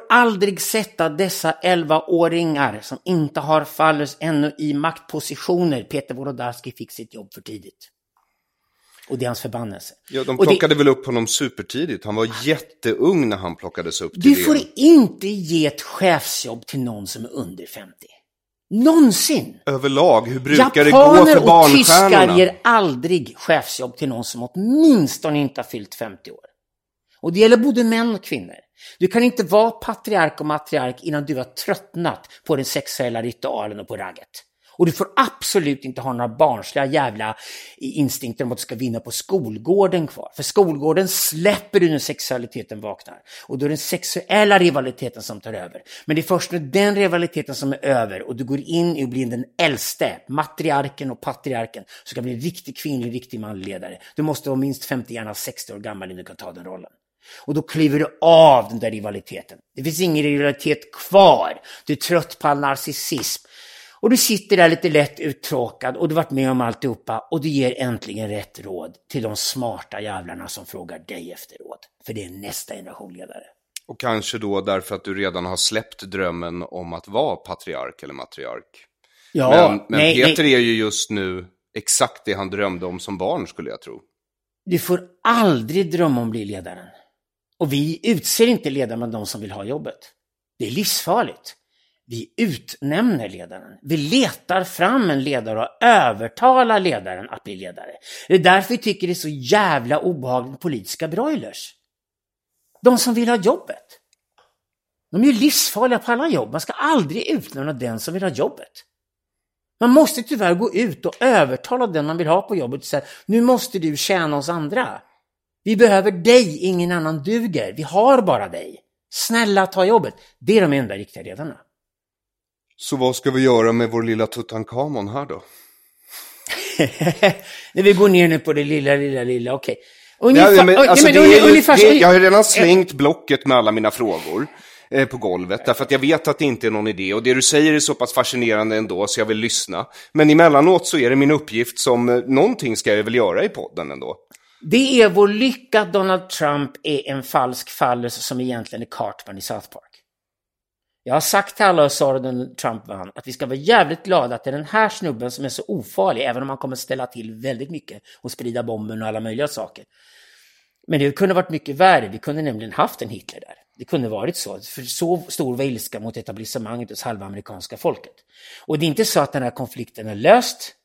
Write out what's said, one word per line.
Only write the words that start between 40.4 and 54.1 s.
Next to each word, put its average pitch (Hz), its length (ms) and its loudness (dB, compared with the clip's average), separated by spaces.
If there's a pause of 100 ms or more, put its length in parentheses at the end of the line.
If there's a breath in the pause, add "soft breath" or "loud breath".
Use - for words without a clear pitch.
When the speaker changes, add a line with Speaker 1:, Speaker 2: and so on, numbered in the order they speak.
Speaker 1:
skolgården 160 680 0
släpper 185 720 -2
du 175 100 4
när 151 80 -2
sexualiteten 120 840 -10
vaknar. 104 360 -16 (300 loud breath)
Och - 120 -10
då 139 80 -4
är - 20 -2
den 151 100 -4
sexuella 196 800 0
rivaliteten 131 640 -2
som 107 180 -14
tar 110 120 -14
över. 87 300 -14 (240 loud breath)
Men 151 100 -2
det 160 60 -2
är - 40 -8
först - 260 -2
när 175 60 -4
den 190 360 0
rivaliteten 170 600 -2
som 139 180 -6
är 135 120 -10
över 113 380 -2
och 127 140 -10
du 123 80 -8
går 131 160 -6
in 170 360 -2
i 139 80 -6
och 127 40 -8
blir 127 180 -4
den 120 180 -8 (180)
äldste, 135 560 -6 (100)
matriarken 143 800 -6
och 120 100 -14
patriarken, 120 640 -10 (200 soft breath)
så - 100 -20
kan 123 100 -10
bli 127 100 -8
en 117 60 -12
riktig 170 360 -12
kvinnlig, 123 380 -8
riktig 123 260 -14
manlig 107 260 -14
ledare. 92 320 -16 (180 soft breath)